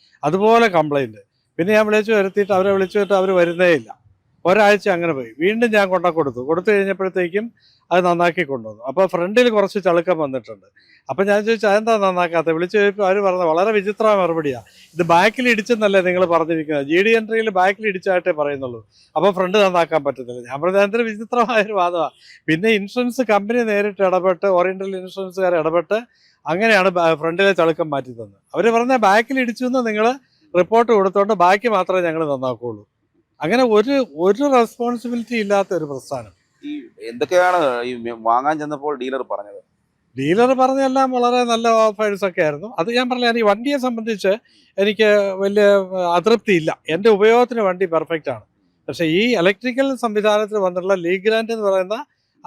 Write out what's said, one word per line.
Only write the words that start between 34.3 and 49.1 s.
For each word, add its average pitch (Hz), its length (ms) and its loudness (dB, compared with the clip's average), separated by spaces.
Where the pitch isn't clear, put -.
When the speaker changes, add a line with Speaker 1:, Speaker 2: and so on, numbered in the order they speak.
Speaker 1:
റെസ്പോൺസിബിലിറ്റി 240 800 -2
ഇല്ലാത്ത 202 380 0
ഒരു 160 120 -2
പ്രസ്ഥാനം. 127 580 -12
Speaker 2:
ഈ 147 140 -10
എന്തൊക്കെയാണ് 139 1040 0
ഈ 120 260 -8
വാങ്ങാൻ 120 500 0
ചെന്നപ്പോൾ 147 380 -6
ഡീലർ 131 240 -6
പറഞ്ഞത്? 101 420 -10
Speaker 1:
ഡീലർ 208 340 2
പറഞ്ഞെല്ലാം 262 580 2
വളരെ 247 320 2
നല്ല 233 240 0
ഓഫേഴ്സ് 214 580 2
ഒക്കെ 185 160 -2
ആയിരുന്നു. 156 380 -2
അത് 180 120 -2
ഞാൻ 247 180 0
പറഞ്ഞില്ല, 240 300 0
ഈ - 20 0
വണ്ടിയെ 226 360 0
സംബന്ധിച്ച് 226 500 -4
എനിക്ക് 208 580 2
വലിയ 202 280 0
അതൃപ്തിയില്ല. 175 640 0
എൻ്റെ 185 200 0
ഉപയോഗത്തിന് 226 520 2
വണ്ടി 185 240 -2
പെർഫെക്റ്റ് 160 460 -4
ആണ്. 110 100 -8
പക്ഷേ 156 180 -4
ഈ 208 320 2